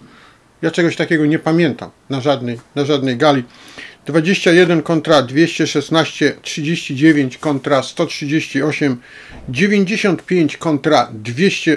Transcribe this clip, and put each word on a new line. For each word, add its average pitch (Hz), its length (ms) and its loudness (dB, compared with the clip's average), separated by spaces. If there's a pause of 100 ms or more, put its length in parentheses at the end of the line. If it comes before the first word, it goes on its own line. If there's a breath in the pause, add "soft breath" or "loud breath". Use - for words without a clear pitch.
(640 soft breath)
Ja 160 80 0
czegoś 165 260 0
takiego 156 300 0
nie 151 120 2
pamiętam 160 520 0 (200)
na 143 100 -4
żadnej, 123 380 -2 (160)
na 143 100 -2
żadnej 131 320 -2
gali. 139 280 2 (600 loud breath)
Dwadzieścia 165 460 2
jeden 170 300 4
kontra 160 400 2
dwieście 147 440 0
szesnaście, 151 760 0
trzydzieści - 540 -6
dziewięć 143 420 2
kontra 143 440 0
sto 123 240 -4
trzydzieści 143 560 -4
osiem, 139 380 -2 (480 loud breath)
dziewięćdziesiąt 196 760 0
pięć 170 340 0
kontra 147 560 0
dwieście 120 640 0